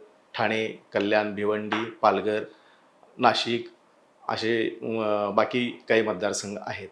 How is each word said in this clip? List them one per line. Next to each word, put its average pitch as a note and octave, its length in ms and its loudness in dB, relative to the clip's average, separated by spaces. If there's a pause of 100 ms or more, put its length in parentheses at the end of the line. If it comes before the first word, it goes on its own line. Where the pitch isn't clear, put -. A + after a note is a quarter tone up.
(340)
ठाणे, A2 460 -2 (120)
कल्याण, G#2 420 2
भिवंडी, G#2+ 500 -2 (180)
पालघर, G#2+ 420 2 (720)
नाशिक A#2 500 2 (600)
असे, A2 540 0
अ, G#2+ 480 -2
बाकी A2+ 580 0
काही A2+ 140 6
मतदारसंघ G2+ 640 -2
आहेत. G2+ 260 -10